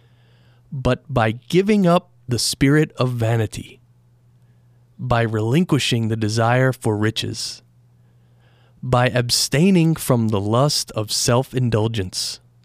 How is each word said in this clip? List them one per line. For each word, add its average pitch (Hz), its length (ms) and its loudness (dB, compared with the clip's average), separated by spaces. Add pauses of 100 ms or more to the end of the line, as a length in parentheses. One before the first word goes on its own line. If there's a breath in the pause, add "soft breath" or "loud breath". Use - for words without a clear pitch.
(720 soft breath)
but 127 300 -2 (100)
by 113 200 2
giving 196 540 0
up 175 240 2 (160)
the 120 120 -2
spirit 151 540 2
of 123 200 -2
vanity, 113 680 -4 (1160 soft breath)
by 120 240 0
relinquishing 117 840 0
the 113 80 -2
desire 117 560 2
for 110 240 -2
riches, 107 680 -4 (1200 soft breath)
by 127 260 2
abstaining 160 840 2
from 117 340 0
the 104 120 0
lust 117 520 0
of 107 200 -6
self-indulgence, 113 1300 -2 (240)